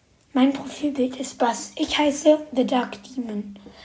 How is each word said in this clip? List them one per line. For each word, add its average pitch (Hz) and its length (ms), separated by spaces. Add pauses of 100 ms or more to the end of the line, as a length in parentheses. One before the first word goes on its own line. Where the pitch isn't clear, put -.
(320)
mein 277 200
Profilbild 269 640
ist - 220
Bass. 233 380
Ich - 220
heiße 302 540
The 254 140
Dark 240 360
Demon. 208 560 (260)